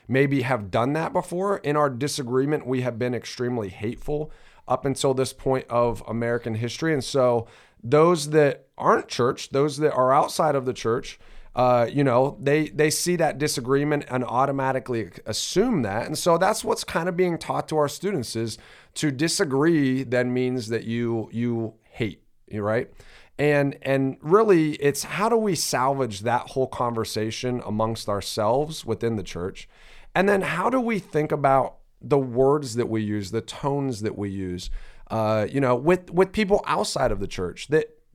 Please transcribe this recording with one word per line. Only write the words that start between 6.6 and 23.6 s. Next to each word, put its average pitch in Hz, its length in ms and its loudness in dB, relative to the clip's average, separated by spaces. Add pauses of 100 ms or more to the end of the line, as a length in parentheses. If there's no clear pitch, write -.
And 131 100 -2
so 123 440 2 (360)
those 151 460 4
that 151 380 4 (100)
aren't 208 300 2
church, - 420 -2
those 139 280 0
that 151 160 2
are 127 200 4
outside 151 420 2
of 131 100 -2
the 123 80 -2
church, - 460 -4 (360)
uh, 123 360 4
you 143 120 2
know, 131 360 2
they, 147 300 2
they 151 220 2
see 175 240 0
that 151 240 0
disagreement 143 720 0
and 127 140 -2
automatically 127 840 -2 (160)
assume 190 560 0
that. 107 240 -2
And 151 100 -6
so 170 220 2
that's 190 260 2
what's - 200 -2
kind 175 260 -4
of 170 80 -4
being 175 220 2
taught 143 300 -4
to 160 80 -2
our 147 120 2
students 165 460 -4
is 113 240 -4 (360)
to 156 140 0
disagree 143 920 2
then 123 280 0
means 127 380 -2
that 113 140 -2
you, 117 480 -2
you 113 420 -2 (100)
hate, - 400 -8 (240)
you 104 140 -8
right? 110 300 -2 (460)
And, 143 440 2